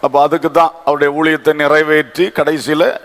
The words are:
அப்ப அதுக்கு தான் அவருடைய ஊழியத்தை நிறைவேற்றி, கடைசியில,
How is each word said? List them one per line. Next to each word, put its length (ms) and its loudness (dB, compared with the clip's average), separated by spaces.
அப்ப 220 0
அதுக்கு 280 0
தான் 220 2
அவருடைய 380 0
ஊழியத்தை 300 0
நிறைவேற்றி, 760 0
கடைசியில, 800 -2